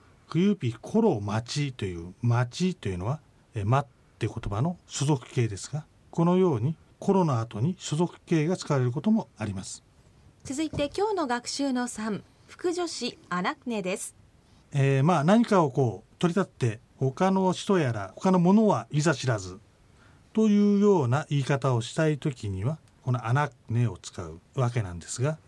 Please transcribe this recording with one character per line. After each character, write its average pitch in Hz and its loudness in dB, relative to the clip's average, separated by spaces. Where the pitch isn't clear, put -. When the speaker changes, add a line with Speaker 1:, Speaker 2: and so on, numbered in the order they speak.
Speaker 1:
ク 160 -2
ユ 202 4
ピ 123 -4
コ - -2
ロ 175 2
マ 101 -2
チ 143 -4
と 107 -8
い 90 -8
う、 87 -12
マ 120 2
チ 180 -2
と - -8
い 95 -4
う 90 -6
の 92 -6
は、 147 -4
え 104 -6
ー、 98 -4
ま 131 2
っ 139 -8
て 113 -2
言 - -4
葉 104 -4
の 175 -2
所 - -4
属 143 -2
形 117 -2
で 98 -8
す - -14
が、 151 -10
こ 170 0
の 180 2
よ 180 2
う 101 -2
に 147 -2
コ 196 2
ロ 190 4
の 131 0
後 113 -6
に 170 0
所 - -6
属 170 -2
形 156 2
が 180 0
使 - -6
わ 139 2
れ 127 2
る 123 0
こ 143 -6
と 220 0
も 220 0
あ 110 -6
り 101 -6
ま 95 -10
す。 - -16
Speaker 2:
続 277 -6
い 302 -4
て 285 -2
今 403 0
日 427 0
の 330 0
学 240 -4
習 277 -2
の 247 -2
三、 214 -6
副 - -4
助 349 -2
詞 - -8
ア 180 -2
ナ 254 -2
ク - -10
ネ 220 -2
で 185 -4
す。 - -12
Speaker 1:
え 139 2
ー、 - 2
ま 160 4
あ、 139 -2
何 220 6
か 196 4
を 139 0
こ 117 -2
う - -20
取 170 0
り 202 2
立 - -2
っ - -20
て、 110 -4
他 135 0
の 190 2
人 190 0
や 131 0
ら 101 -8
他 - 0
の 180 6
も 175 6
の 220 6
は 135 2
い 151 0
ざ 151 2
知 - -6
ら 117 0
ず 92 -12
と 220 4
い 208 6
う - 4
よ 196 6
う 117 0
な 143 0
言 143 2
い 131 -2
方 131 0
を 117 2
し 117 -8
た 160 2
い 151 0
と 156 -2
き 107 -8
に 95 -6
は、 156 -2
こ 123 -2
の 117 -2
ア 110 0
ナ 143 2
ク - -12
ネ 120 2
を 90 -6
使 - -14
う 82 -12
わ 123 0
け 120 -4
な 90 -8
ん 87 -10
で 82 -16
す - -6
が、 156 -2